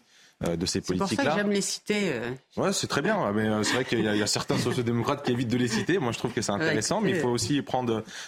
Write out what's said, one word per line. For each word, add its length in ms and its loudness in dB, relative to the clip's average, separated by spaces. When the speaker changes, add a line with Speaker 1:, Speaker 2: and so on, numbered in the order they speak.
Speaker 1:
euh, 140 0
de 80 -2
ces 160 -2
Speaker 2:
C'est 0 -
pour 60 -8
ça 120 0
Speaker 1:
politiques-là. 320 0
Speaker 2:
que 60 0
j'aime 140 0
les 100 2
citer, 520 -2
euh. 180 -4
Speaker 1:
Ouais, 160 2
c'est 140 -2
très 140 0
bien, 300 0
mais, 160 2
euh, 160 2
c'est 100 2
vrai 120 2
qu'il 160 0
y 60 2
a, 60 2
il 60 2
y 40 2
a 40 0
certains 300 0
sociodémocrates 680 0
qui 60 2
évitent 180 0
de 80 2
les 120 2
citer. 280 2
Moi, 140 0
je 60 -6
trouve 160 -4
que 80 -2
c'est 100 0
Speaker 2:
Ouais, 100 -2
Speaker 1:
intéressant, 400 0
mais 80 2
il 60 2
Speaker 2:
écoutez, 80 0
Speaker 1:
faut 60 2
Speaker 2:
euh. 40 2
Speaker 1:
aussi 280 2
prendre, 420 0